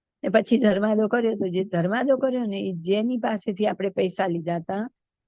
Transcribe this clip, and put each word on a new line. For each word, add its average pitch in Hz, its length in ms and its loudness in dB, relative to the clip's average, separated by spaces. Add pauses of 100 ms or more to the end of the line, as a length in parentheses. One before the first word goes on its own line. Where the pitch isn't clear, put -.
(220)
ને - 80 0
પછી 220 280 4
ધર્માદો 214 500 2
કર્યો, 226 260 2
તો 202 120 -2
જે 185 180 0
ધર્માદો 214 520 0
કર્યો 254 280 0
ને 196 160 -4
એ 196 120 -4
જેની 202 440 0
પાસેથી 214 500 -2
આપણે 196 240 -2
પૈસા 185 360 0
લીધા 170 300 -2
હતા 196 340 -6 (380)